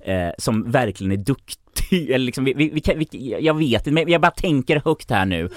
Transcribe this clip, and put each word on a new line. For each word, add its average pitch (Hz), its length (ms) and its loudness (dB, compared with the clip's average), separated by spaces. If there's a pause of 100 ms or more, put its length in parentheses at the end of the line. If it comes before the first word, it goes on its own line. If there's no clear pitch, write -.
eh, 90 320 0
som 110 340 -2
verkligen 101 400 0
är 98 60 0
duktig. - 420 -4 (320)
Eller, 131 340 0
liksom, 131 200 -4
vi, 135 80 2
vi, 147 160 0
vi 151 120 -4
kan, 156 180 0
vi, 120 420 -6
jag 156 160 4
vet 131 300 2
inte, 143 40 0
men 160 200 2
jag 165 100 4
bara 170 100 4
tänker 151 540 0
högt 160 260 -2
här 98 140 4
nu. 85 320 0